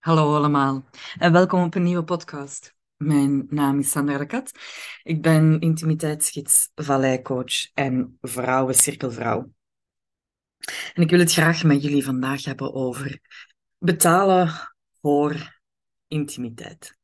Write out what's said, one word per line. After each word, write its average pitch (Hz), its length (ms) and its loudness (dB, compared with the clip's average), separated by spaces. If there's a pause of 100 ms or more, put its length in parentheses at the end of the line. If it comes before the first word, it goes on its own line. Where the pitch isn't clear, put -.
Hallo 156 280 4
allemaal 139 480 2 (340)
en 175 140 4
welkom 180 320 4
op 170 120 -2
een 185 80 0
nieuwe 175 200 0
podcast. 151 720 -10 (220)
Mijn 139 520 0
naam 143 300 0
is 139 120 -2
Sandra 143 260 -2
de 147 80 -4
Kat. 254 260 -8 (520)
Ik 160 180 -2
ben 156 380 4
intimiteitsgids, 156 1160 0
valleicoach 131 1000 -2
en 127 480 -2
vrouwencirkelvrouw. 127 1300 -2 (1400)
En - 80 0
ik 160 80 2
wil 175 100 6
het 170 140 4
graag 160 300 2
met 143 180 4
jullie 143 220 0
vandaag 135 400 -4
hebben 135 300 -8
over 135 460 -6 (580)
betalen 180 720 2 (520)
voor 147 600 -2 (460)
intimiteit. 123 960 -10